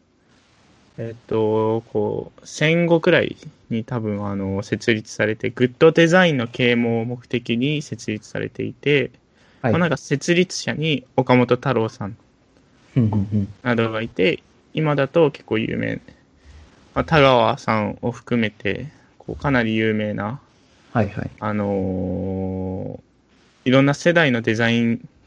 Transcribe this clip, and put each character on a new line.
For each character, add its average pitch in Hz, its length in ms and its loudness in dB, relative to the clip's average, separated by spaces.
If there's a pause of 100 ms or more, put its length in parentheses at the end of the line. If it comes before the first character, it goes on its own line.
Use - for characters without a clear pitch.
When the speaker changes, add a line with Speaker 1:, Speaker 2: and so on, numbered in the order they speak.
(960)
Speaker 1:
え 117 180 -10
っ - 120 -20
と、 110 560 0 (100)
こ 107 420 -2
う、 - 80 -20
戦 165 440 0
後 165 120 4
く 170 120 2
ら 143 100 4
い - 160 -4 (320)
に 113 140 -4
多 123 160 -6
分、 104 280 -4
あ 101 80 -6
の、 98 280 -4
設 117 300 -2
立 107 200 -6
さ 107 120 -2
れ 110 100 -2
て、 110 160 -6
グ 123 140 0
ッ 123 120 -2
ド 160 140 8
デ 165 160 4
ザ 180 180 6
イ 170 60 2
ン 139 60 0
の 117 100 -2
啓 120 280 2
蒙 117 240 0
を 113 60 -4
目 123 200 -8
的 117 320 -4
に 139 240 -2
設 110 300 -10
立 107 160 -8
さ 104 120 -10
れ 107 100 -6
て - 140 -10
い 107 100 -8
て、 139 380 -2 (500)
Speaker 2:
は 127 80 0
い。 - 20 2
Speaker 1:
ま 156 60 2
あ、 - 20 2
な 175 80 2
ん - 20 -2
か 139 80 -2
設 - 360 -2
立 180 240 0
者 - 160 -6
に 151 320 -4 (100)
岡 123 200 4
本 123 200 4
太 127 180 -2
郎 113 160 0
さ - 180 -10
ん 113 100 -12 (800)
Speaker 2:
う - 20 2
ん 120 60 4
う - 20 2
ん 101 40 0
う 107 40 -2 (220)
ん。 101 240 -2
Speaker 1:
な 123 140 0
ど 113 160 0
が 110 100 -4
い 117 80 -8
て、 - 320 0 (320)
今 151 220 0
だ 139 120 0
と 160 220 4
結 - 160 -12
構 110 140 -2
有 117 180 -4
名、 - 240 -6 (920)
ま 131 60 0
あ、 - 40 0
田 160 160 4
川 123 360 6
さ 110 220 0
ん 104 220 -4
を 120 100 -4
含 123 280 -4
め 110 100 0
て、 101 380 -6 (300)
こ - 220 -10
う、 - 20 -16
か 143 100 0
な 123 120 2
り 110 120 -2
有 110 180 0
名 107 200 -4
な、 107 260 -6 (520)
Speaker 2:
は 113 120 2
い 95 60 -2
は 95 140 -8
い。 - 160 -8
Speaker 1:
あ 107 140 -4
の 95 1500 -6 (680)
ー、 131 40 0
い - 20 4
ろ 135 100 6
ん 139 40 4
な 143 80 2
世 170 200 0
代 160 180 4
の 117 100 0
デ 113 120 0
ザ 117 160 2
イ 117 120 2
ン、 117 260 -2 (200)